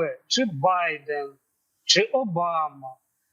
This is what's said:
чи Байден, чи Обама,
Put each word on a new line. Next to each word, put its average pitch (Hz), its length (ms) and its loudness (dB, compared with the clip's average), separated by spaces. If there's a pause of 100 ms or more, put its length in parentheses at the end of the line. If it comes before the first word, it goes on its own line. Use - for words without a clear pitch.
(260)
чи 254 180 2
Байден, 151 880 0 (520)
чи - 180 4
Обама, 165 960 -2 (360)